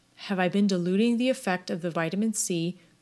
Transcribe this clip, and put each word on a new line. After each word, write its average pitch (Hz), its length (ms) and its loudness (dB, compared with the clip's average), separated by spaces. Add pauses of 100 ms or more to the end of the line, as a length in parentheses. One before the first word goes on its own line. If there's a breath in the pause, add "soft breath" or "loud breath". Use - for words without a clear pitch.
(260)
Have 190 140 -2
I 180 80 2
been 202 180 2
diluting 196 500 2
the 247 140 0
effect 190 400 -4
of 175 120 -4
the 175 80 -4
vitamin 175 420 -2
C, 175 460 -2 (240 soft breath)